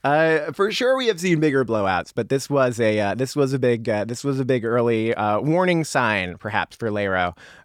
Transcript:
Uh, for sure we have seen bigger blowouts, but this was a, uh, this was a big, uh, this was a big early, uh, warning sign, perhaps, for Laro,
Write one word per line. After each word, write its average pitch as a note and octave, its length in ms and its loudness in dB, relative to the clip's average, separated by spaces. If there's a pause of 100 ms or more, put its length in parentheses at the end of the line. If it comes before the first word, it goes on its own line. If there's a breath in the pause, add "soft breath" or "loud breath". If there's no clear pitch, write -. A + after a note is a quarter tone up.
Uh, D#3+ 500 2
for G3 180 0
sure B3+ 240 2
we C4 120 0
have G3 120 0
seen E3+ 200 2
bigger C#3 260 2
blowouts, G2 500 0
but A#2 140 -4
this C3+ 200 -2
was B2+ 300 2
a, G#2+ 200 2
uh, G2+ 160 -2
this B2+ 200 -4
was C#3 180 0
a C3+ 60 -2
big, A#2+ 300 0
uh, G#2 160 0
this A#2 180 -10
was C#3 160 -2
a C3+ 60 -2
big B2 200 0
early, A#2 500 0
uh, G#2 260 0
warning E3 420 2
sign, G2+ 540 0
perhaps, G#2 400 -4
for A2+ 140 -4
Laro, F#2+ 440 0 (300 loud breath)